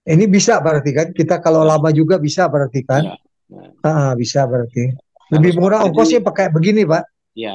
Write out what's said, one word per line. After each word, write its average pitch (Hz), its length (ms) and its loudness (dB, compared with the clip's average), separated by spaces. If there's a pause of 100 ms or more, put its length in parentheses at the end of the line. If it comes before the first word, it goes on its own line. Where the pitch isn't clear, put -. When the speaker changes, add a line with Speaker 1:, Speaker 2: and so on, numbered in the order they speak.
Speaker 1:
Ini 170 240 2
bisa 202 400 2
berarti 147 320 0
kan, 165 160 -2
kita 165 240 0
kalau 160 240 2
Speaker 2:
Ya. 156 160 4
Speaker 1:
lama 156 160 0
juga 160 240 2
bisa 156 320 -2
berarti 139 320 -2
kan? 135 240 -2
Speaker 2:
Iya. 185 100 -12 (380)
Nah. 92 160 -20 (160)
Speaker 1:
Ah, 147 320 0
bisa 120 320 -2
berarti. 120 400 -4 (400)
Lebih 156 240 2
Speaker 2:
Harus 175 80 -2
Speaker 1:
murah 196 240 2
Speaker 2:
seperti 185 80 0
Speaker 1:
ongkosnya 311 280 2
Speaker 2:
ini. 185 120 -4
Speaker 1:
pakai 190 160 0
begini, 190 400 0
Pak. 165 140 0 (340)
Speaker 2:
Iya. 107 180 -10